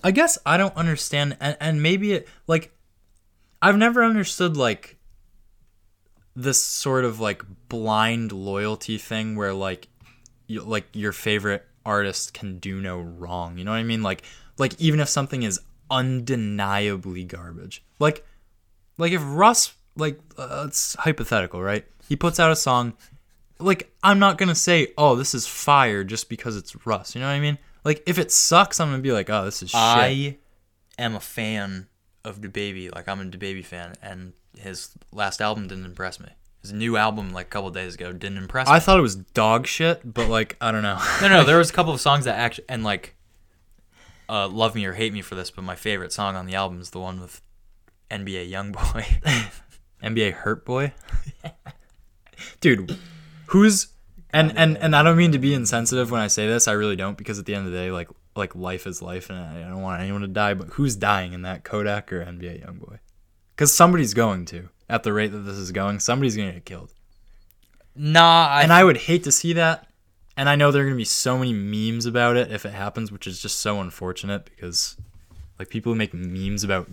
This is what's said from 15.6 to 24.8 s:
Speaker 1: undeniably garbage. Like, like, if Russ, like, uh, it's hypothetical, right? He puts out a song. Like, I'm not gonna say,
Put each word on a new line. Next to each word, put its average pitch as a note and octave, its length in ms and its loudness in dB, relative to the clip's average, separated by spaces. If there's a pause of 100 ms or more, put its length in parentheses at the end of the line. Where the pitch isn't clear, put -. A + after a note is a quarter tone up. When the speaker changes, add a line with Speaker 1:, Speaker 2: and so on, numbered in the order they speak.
Speaker 1:
undeniably G#2 1300 -2
garbage. F2 580 -16 (160)
Like, D3+ 280 0 (720)
like, E3+ 140 0
if F3 120 -2
Russ, F#3 480 4 (260)
like, D3+ 220 -4 (160)
uh, C#3 320 -8
it's - 280 -4
hypothetical, G#2 680 -2
right? G2+ 240 -4 (200)
He D3 100 -2
puts E3 220 -2
out E3 120 6
a D#3 60 4
song. B2 360 0 (680)
Like, F#3+ 320 0 (120)
I'm G3 160 6
not G3 180 6
gonna F3+ 180 2
say, E3 440 2